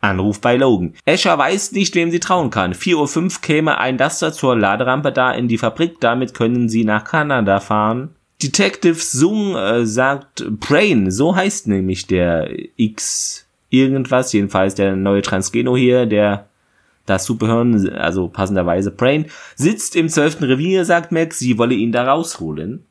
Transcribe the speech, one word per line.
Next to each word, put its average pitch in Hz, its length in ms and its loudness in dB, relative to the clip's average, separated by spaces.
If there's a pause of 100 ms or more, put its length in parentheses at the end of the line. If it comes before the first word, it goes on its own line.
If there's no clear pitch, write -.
Anruf 98 380 0
bei 123 160 2
Logan. 117 380 2 (120)
Escher 156 320 2
weiß 160 360 -2
nicht, 196 220 0
wem 170 160 2
sie 170 80 0
trauen 170 300 0
kann. 92 240 -2
Vier 175 260 0
Uhr 147 80 2
fünf 160 340 -4
käme 156 380 0
ein 127 180 -2
Laster 156 340 0
zur 131 260 0
Laderampe 123 540 0
da 127 200 2
in 123 160 -2
die 113 100 0
Fabrik. 165 420 -2
Damit 123 340 0
können 120 360 0
sie 113 160 0
nach 107 180 0
Kanada 127 560 0
fahren. 110 500 -2 (320)
Detective 175 540 0
Sung, 190 600 0
äh, 117 300 0
sagt, 131 600 -2 (160)
„Brain“, 143 500 2
so 143 240 0
heißt 190 320 -2
nämlich 95 400 -2
der 87 420 0 (280)
X - 680 -4 (240)
irgendwas. 131 640 2
Jedenfalls 98 440 0
der 98 200 0
neue 98 260 0
Transgeno 117 540 -2
hier, 123 300 4
der 104 420 0 (580)
das 95 200 -2
Superhirn, 113 640 2
also 87 400 -2
passenderweise 95 640 -2
Brain, 143 340 0 (300)
sitzt 196 420 -2
im 165 100 2
zwölften 156 380 0
Revier, 165 400 2
sagt 170 260 0
Max, 165 280 -2
sie 123 180 0
wolle 117 180 2
ihn 117 160 0
da 120 140 0
rausholen. 113 840 -4